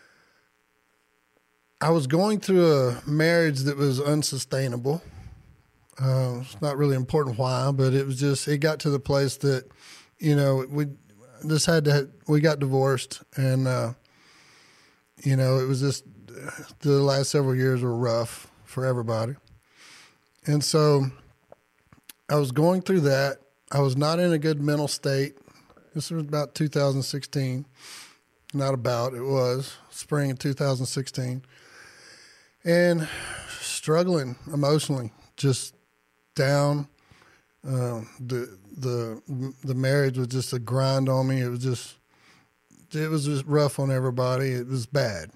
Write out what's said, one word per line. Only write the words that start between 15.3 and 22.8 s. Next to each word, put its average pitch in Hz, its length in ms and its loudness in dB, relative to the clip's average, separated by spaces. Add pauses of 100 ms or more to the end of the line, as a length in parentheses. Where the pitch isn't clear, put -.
know, 131 200 2
it 131 80 0
was 131 140 0
just, 135 240 -2 (800)
the 147 80 0
last 139 400 4
several 135 260 2
years 127 260 2
were 123 140 0
rough 117 560 -2 (140)
for - 180 -8
everybody. 117 520 -2 (1080)
And 151 160 2
so 147 440 4 (1200)
I 143 60 2
was 143 160 2
going 170 300 4